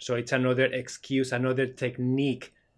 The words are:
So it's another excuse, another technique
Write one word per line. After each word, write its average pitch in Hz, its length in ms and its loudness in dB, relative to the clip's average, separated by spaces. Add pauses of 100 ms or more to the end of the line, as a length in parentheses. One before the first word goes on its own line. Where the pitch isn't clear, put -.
So 123 160 -2
it's 120 160 -2
another 127 320 4
excuse, 131 680 -2
another 127 380 0
technique 127 840 -2 (260)